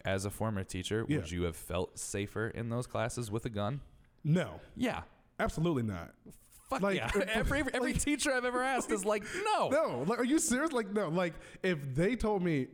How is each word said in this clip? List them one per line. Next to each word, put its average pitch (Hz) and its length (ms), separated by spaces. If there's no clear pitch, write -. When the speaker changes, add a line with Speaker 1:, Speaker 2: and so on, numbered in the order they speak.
Speaker 1:
as 95 200
a 101 60
former 101 340
teacher, 107 440
Speaker 2:
Yeah. 147 100
Speaker 1:
would 85 120
you 87 140
have 82 120
felt - 420
safer 104 500
in 117 200
those 120 180
classes 113 440
with 110 160
a 123 40
gun? 107 300
Speaker 2:
No. 147 360
Speaker 1:
Yeah. - 260
Speaker 2:
Absolutely 165 460
not. 90 300
Speaker 1:
Fuck 262 100
Speaker 2:
Like, 196 160
Speaker 1:
yeah. 117 180
Speaker 2:
<laughs> 214 200
Speaker 1:
Every, 262 260
every 254 180
Speaker 2:
like - 100
Speaker 1:
teacher 294 300
I've 247 140
ever 247 160
asked 262 280
is 202 140
like, 208 200
"No." 349 240
Speaker 2:
No. 233 380
Like, 208 120
are 247 60
you 285 140
serious? 269 340
Like, 226 180
no. 202 200
Like, 175 240
if 143 320
they 190 220
told 208 260
me, 151 300